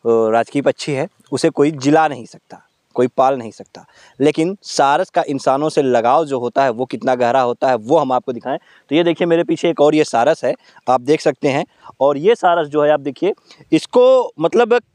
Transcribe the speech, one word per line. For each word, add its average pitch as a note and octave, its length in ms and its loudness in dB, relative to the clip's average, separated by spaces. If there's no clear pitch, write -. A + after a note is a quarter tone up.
राजकीय A2+ 540 0
पक्षी C#3+ 300 -4
है, C#3+ 160 -4
उसे D#3 180 0
कोई D3+ 220 0
जिला D3+ 360 2
नहीं B2 180 -8
सकता, - 420 -20
कोई B2 140 0
पाल C3+ 300 0
नहीं A2+ 140 -12
सकता। - 340 -20
लेकिन D#3+ 400 0
सारस D3 480 0
का E3+ 180 -2
इंसानों C#3 420 -2
से D3 120 0
लगाव B2+ 440 2
जो C3+ 140 -6
होता B2 240 -2
है C3+ 60 2
वो A#2+ 160 -4
कितना B2+ 300 -4
गहरा B2 260 0
होता B2 280 -2
है B2 60 2
वो A#2 220 0
हम C#3 140 0
आपको B2+ 220 -4
दिखाएं। B2+ 240 -8
तो C#3 60 -2
ये E3+ 80 2
देखिए E3+ 240 0
मेरे E3+ 160 2
पीछे E3 260 -2
एक D#3 120 -2
और D3+ 140 4
ये D#3 80 2
सारस B2+ 400 0
है, C3 100 -2
आप B2+ 120 2
देख D3 200 0
सकते D3 260 -2
हैं। C#3+ 180 -2
और C#3 180 0
ये G3+ 180 2
सारस E3+ 320 0
जो D3 160 0
है D3 80 2
आप D3+ 80 2
देखिए, D3 340 -4
इसको B3 680 2
मतलब A3 400 2